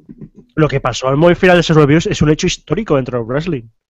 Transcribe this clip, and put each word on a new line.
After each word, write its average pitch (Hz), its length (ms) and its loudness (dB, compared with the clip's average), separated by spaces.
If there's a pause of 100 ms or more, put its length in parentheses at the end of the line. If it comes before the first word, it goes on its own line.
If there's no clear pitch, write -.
(560)
lo 151 120 2
que 135 140 -4
pasó 127 260 -6
al 139 100 0
Moy 170 180 4
Final 180 260 2
de 165 120 -2
Reviews 156 340 4
es - 140 -4
un 151 80 4
hecho 156 180 -2
histórico 170 500 -4
dentro 123 220 -4
del 113 80 -8
wrestling. 143 360 -6 (300)